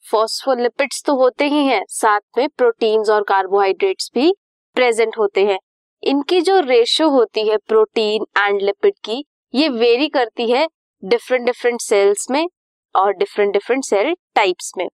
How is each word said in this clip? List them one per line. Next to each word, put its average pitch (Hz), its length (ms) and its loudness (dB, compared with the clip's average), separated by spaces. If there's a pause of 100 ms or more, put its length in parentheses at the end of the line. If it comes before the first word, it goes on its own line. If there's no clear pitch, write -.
(100)
फॉस्फोलिपिड्स 240 960 -2
तो 285 100 2
होते 254 280 0
ही 294 220 0
हैं, 226 220 0
साथ 208 320 0 (180)
में 277 100 0
प्रोटीन्स 220 640 0
और 214 120 2
कार्बोहाइड्रेट्स 190 920 -2
भी 311 200 2 (400)
प्रेजेंट 226 440 0
होते 202 280 0
हैं। 190 120 0 (440)
इनकी 285 380 0
जो 381 200 2
रेशियो 302 500 2
होती 220 380 0
है 220 80 0
प्रोटीन 214 680 0 (120)
and 403 240 0
लिपिड 403 320 0 (100)
की, 262 200 -8 (300)
ये 311 140 2
वेरी 240 400 0
करती 240 420 -4
है 277 180 0 (360)
डिफरेंट 240 420 -2
डिफरेंट 240 340 -2
सेल्स 202 500 0
में 311 180 0 (480)
और 202 160 2
डिफरेंट 202 400 -2
डिफरेंट 240 320 -2
सेल 240 320 -2 (180)
टाइप्स 196 440 -2
में। 180 100 -6 (100)